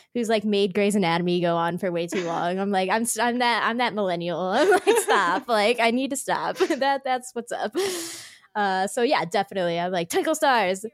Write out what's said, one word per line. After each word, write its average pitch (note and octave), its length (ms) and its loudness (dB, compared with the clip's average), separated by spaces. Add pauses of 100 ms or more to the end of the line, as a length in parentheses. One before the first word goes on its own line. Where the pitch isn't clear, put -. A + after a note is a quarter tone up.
(120)
who's, A#3+ 160 -2
like, A3 160 2
made G3+ 300 2
Grey's G3+ 220 2
Anatomy F3 440 2
go E3+ 160 2
on E3+ 220 0
for F3+ 140 -4
way E3+ 160 -2
too F#3 160 -2
long. E3+ 340 -2
I'm G3+ 140 -2
like, F#3+ 180 2
I'm A3 120 2
s-, A3+ 140 -4
I'm A#3 220 0
that, A#3+ 260 2
I'm A3+ 140 0
that A#3 160 0
millennial. F3 460 -2
<laughs> - 0 -
I'm G#3 280 2
like, G4+ 300 4
"Stop. G3 480 0
Like, A3+ 320 2
I A#3 140 2
need B3+ 180 -2
to C#4 60 -4
stop." E3+ 420 -4
<laughs> F4+ 100 2 (160)
That, C#4 200 0
that's B3+ 280 -4
what's A#3 200 -8
up. - 240 -4 (800)
Uh, G3 320 0
so B3 140 -4
yeah, G3 220 2
definitely. F3 540 -2
I'm F3+ 140 -2
like, E3+ 180 -2
"Twinkle E4+ 240 0
Stars, A3 600 2